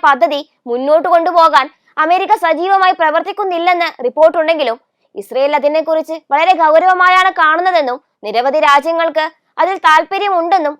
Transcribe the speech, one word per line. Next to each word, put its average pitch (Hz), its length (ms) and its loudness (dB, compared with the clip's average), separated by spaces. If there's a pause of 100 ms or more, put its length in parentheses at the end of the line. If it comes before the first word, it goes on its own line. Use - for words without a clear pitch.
പദ്ധതി 294 460 0 (180)
മുന്നോട്ട് 277 400 0
കൊണ്ടുപോകാൻ 330 600 2 (280)
അമേരിക്ക 349 340 0
സജീവമായി 370 600 0
പ്രവർത്തിക്കുന്നില്ലെന്ന് 339 1120 -2
റിപ്പോർട്ടുണ്ടെങ്കിലും, 302 760 0 (360)
ഇസ്രയേൽ 262 400 -4
അതിനെക്കുറിച്ച് 311 580 -2 (180)
വളരെ 320 220 2
ഗൗരവമായാണ് 359 800 2
കാണുന്നതെന്നും 320 680 -2 (220)
നിരവധി 240 360 -2
രാജ്യങ്ങൾക്ക് 311 720 0 (260)
അതിൽ 349 200 -2
താല്പര്യമുണ്ടെന്നും 349 1040 0